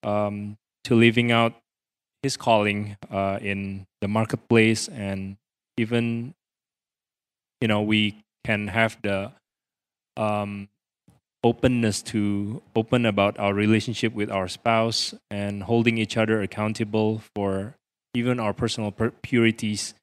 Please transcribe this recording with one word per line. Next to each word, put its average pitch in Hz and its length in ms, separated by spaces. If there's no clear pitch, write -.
um, 104 540
to - 100
living 117 380
out 117 220
his 135 160
calling, 104 580
uh, 98 320
in 98 460
the 101 80
marketplace, 110 800
and 98 500
even, 117 600
you 117 80
know, 107 140
we 107 420
can 104 220
have 113 340
the, 98 300
um, 104 540
openness 117 580
to, 101 600
open 117 300
about 101 320
our 101 160
relationship 107 600
with 104 180
our 95 160
spouse 113 680
and 101 340
holding 117 340
each 110 200
other 110 240
accountable 107 800
for 98 400
even 123 260
our 107 140
personal 113 380
pur-, 113 300
purities. 113 800